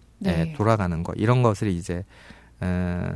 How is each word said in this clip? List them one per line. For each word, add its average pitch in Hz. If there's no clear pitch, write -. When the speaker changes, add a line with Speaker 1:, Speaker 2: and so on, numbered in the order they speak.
Speaker 1:
네. 85
Speaker 2:
예, -
돌아가는 98
거. 85
이런 123
것을 110
이제, 87
어, 90